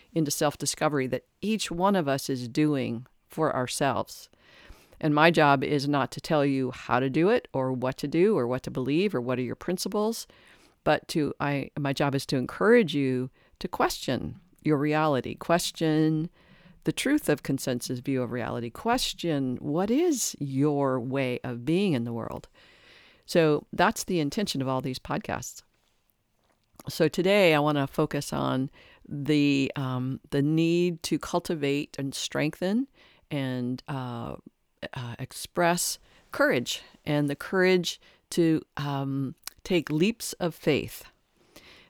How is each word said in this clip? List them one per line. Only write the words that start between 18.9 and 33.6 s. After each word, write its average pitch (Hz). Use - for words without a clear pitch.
what 175
is 294
your 139
way 127
of 120
being 175
in 120
the 120
world. -
So 156
that's 190
the 185
intention 147
of 127
all 131
these 127
podcasts. -
So 160
today 185
I 151
wanna 147
focus -
on 135
the, 143
um, 131
the 143
need 165
to 156
cultivate 147
and 139
strengthen 180
and, 127